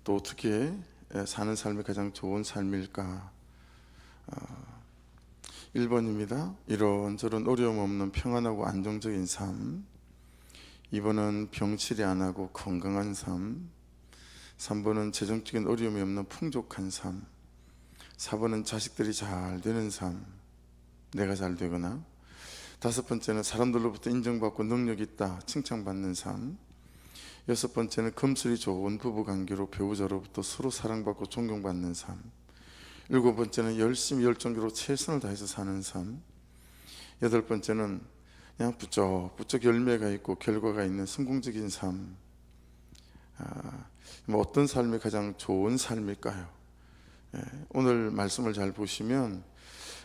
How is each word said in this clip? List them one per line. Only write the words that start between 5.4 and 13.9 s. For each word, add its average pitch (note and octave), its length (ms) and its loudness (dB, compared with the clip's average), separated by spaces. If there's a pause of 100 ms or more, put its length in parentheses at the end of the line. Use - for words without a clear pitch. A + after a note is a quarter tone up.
일 A#2+ 160 4
번입니다. A#2 680 2 (120)
이런저런 G#2 840 2
어려움 A#2+ 300 4
없는 G2 340 0
평안하고 A#2 540 0
안정적인 G#2 580 -2
삶. G2+ 640 -4 (1040)
이 G#2 100 0
번은 G#2+ 500 2
병치레 G#2+ 540 0
안 F#2 160 4
하고 F#2 320 -2
건강한 G2 640 -2
삶. A2 560 -6 (880)